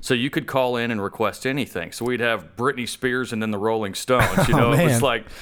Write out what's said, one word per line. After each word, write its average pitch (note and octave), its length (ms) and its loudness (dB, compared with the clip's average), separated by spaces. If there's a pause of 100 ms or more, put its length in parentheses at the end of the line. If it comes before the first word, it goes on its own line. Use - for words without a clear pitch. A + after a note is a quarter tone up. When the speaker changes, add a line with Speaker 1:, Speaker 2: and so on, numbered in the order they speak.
Speaker 1:
So - 120 -2
you B2 160 0
could D#3 180 -4
call B2+ 280 0
in A#2 160 -2
and G#2 100 -2
request G2+ 440 -2
anything. B2+ 480 -4
So - 100 -8
we'd B2 160 0
have A2 380 -2
Britney B2 320 -2
Spears B2+ 420 -2
and A2 100 -2
then A2 100 -2
the G#2 60 -2
Rolling G#2+ 360 0
Stones. B2+ 560 2
You D#3 60 4
Speaker 2:
<laughs> - 0 -
Oh, - 40 6
Speaker 1:
know, A#2+ 140 4
it - 100 4
was, B2+ 100 4
Speaker 2:
man. A#2 80 4
Speaker 1:
like, A#2+ 240 0 (160)